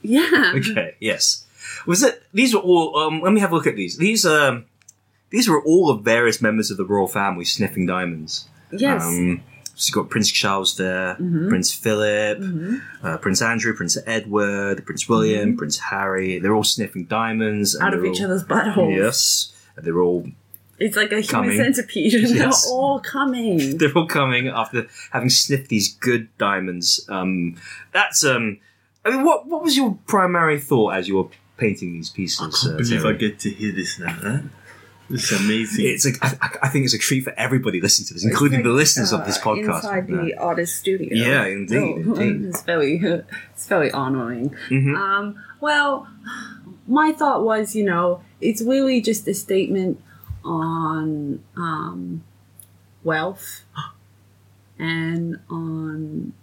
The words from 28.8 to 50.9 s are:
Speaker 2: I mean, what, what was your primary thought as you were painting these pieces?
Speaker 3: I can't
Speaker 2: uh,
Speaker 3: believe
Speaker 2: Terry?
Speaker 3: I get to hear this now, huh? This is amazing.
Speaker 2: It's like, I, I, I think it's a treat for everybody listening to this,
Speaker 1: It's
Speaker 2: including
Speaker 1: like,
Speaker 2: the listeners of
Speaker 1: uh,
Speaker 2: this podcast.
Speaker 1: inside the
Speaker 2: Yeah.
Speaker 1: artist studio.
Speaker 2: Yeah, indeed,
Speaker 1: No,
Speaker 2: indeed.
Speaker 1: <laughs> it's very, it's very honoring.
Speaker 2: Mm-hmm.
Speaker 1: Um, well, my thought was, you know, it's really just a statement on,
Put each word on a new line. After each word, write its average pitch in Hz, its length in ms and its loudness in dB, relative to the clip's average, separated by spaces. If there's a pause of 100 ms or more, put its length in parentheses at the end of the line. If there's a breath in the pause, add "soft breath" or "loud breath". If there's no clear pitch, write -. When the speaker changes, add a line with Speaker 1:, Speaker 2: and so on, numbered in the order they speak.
Speaker 2:
I 220 80 2
mean, 269 120 0
what, 311 240 4
what 320 140 -4
was 302 160 2
your 233 300 0
primary 175 520 2
thought 110 360 2
as 92 120 -2
you 98 100 0
were 92 100 0 (300)
painting 95 360 -2
these 82 160 -10
pieces? - 320 -6
Speaker 3:
I 82 40 -6
can't 80 280 -2
Speaker 2:
uh, 78 40 -4
Speaker 3:
believe 117 260 0
Speaker 2:
Terry? 107 100 2
Speaker 3:
I - 60 -2
get 107 220 -2
to 104 100 -4
hear 101 200 -4
this 90 280 -6
now, 85 140 -8
huh? 101 240 -4 (760 loud breath)
This 127 200 -4
is 104 100 0
amazing. 107 440 0
Speaker 2:
It's 127 200 0
like, 131 180 0
I, 135 180 0
I, - 80 -2 (140)
I 135 60 0
think 139 160 0
it's 120 100 0
a - 20 -6
treat 131 260 0
for 127 140 -6
everybody 117 420 0
listening - 280 2
to - 80 -14
this, 85 80 -8
Speaker 1:
It's 110 80 4
Speaker 2:
including 135 300 4
Speaker 1:
like, - 20 0
Speaker 2:
the 117 80 4
listeners 131 420 4
of 92 80 0
Speaker 1:
uh, - 40 -8
Speaker 2:
this 101 120 -2
podcast. 110 460 0
Speaker 1:
inside 196 240 -4
the 165 280 -2
Speaker 2:
Yeah. - 60 -10
Speaker 1:
artist 170 360 -2
studio. 190 360 -2
Speaker 2:
Yeah, 120 320 2
indeed, 101 600 -2
Speaker 1:
No, 226 80 0
Speaker 2:
indeed. 202 300 0
Speaker 1:
<laughs> 185 40 -8
it's 170 140 -8
very, 156 340 0
it's - 720 -6
very 165 240 2
honoring. 131 580 -4 (200 loud breath)
Speaker 2:
Mm-hmm. 135 260 2
Speaker 1:
Um, 196 440 -2 (220 loud breath)
well, 294 460 0 (800 loud breath)
my 302 240 4
thought 285 320 0
was, 220 320 0
you 214 100 2
know, 175 380 0 (180 loud breath)
it's 226 220 0
really 262 380 2
just 214 260 -2
a 202 80 -2
statement 190 640 0 (420 loud breath)
on, 160 1000 -4 (120)